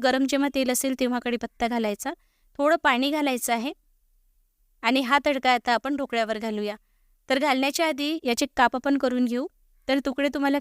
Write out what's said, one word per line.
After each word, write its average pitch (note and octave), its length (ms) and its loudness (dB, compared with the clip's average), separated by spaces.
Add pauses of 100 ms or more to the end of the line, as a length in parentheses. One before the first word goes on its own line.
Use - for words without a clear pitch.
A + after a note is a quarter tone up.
गरम C4 260 2
जेव्हा C#4 260 0
तेल C4 160 0
असेल C4 280 -2
तेव्हा B3 200 0
कढीपत्ता A#3 480 -4
घालायचा. A3+ 460 -4 (460)
थोडं D4+ 240 4
पाणी C4+ 280 2
घालायचं C4 420 -2
आहे A#3 180 -2 (1120)
आणि C4 180 2
हा C4 240 2
तडका C4+ 280 2
आता A#3+ 200 0
आपण C4+ 220 0
ढोकळ्यावर A3+ 420 -2
घालूया. G#3 380 -4 (540)
तर C4+ 100 2
घालण्याच्या C#4 480 2
आधी D4 360 -2
याचे B3 220 -2 (120)
काप A#3+ 180 4
आपण C#4 220 0
करून B3+ 280 0
घेऊ. B3 220 -2 (400)
तर C4+ 180 2
तुकडे C#4 280 0
तुम्हाला C#4+ 280 0